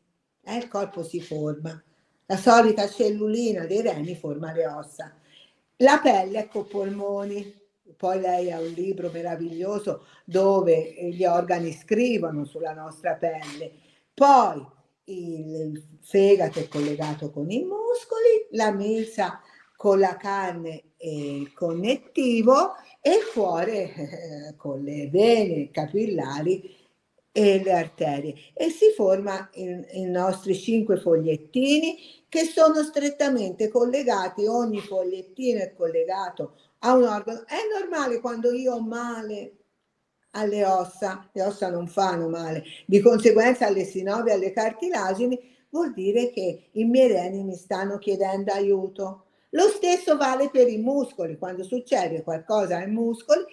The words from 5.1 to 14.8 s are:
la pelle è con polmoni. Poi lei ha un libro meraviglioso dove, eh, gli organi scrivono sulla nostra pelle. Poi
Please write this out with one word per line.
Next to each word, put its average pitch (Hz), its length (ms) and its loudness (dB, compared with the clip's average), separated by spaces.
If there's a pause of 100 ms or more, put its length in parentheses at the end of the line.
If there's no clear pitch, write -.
la 277 240 8
pelle 196 380 2
è 208 80 -6
con 202 200 -8
polmoni. 202 920 -6 (340)
Poi 185 240 -2
lei 180 320 -2
ha 165 80 -6
un 165 80 -6
libro 175 440 -6
meraviglioso 170 960 -6 (200)
dove, 175 680 2
eh, 175 160 -8
gli 175 140 0
organi 170 480 2
scrivono 196 680 -2
sulla 160 300 -8
nostra 156 420 -6
pelle. 156 560 -6 (420)
Poi 220 520 6 (400)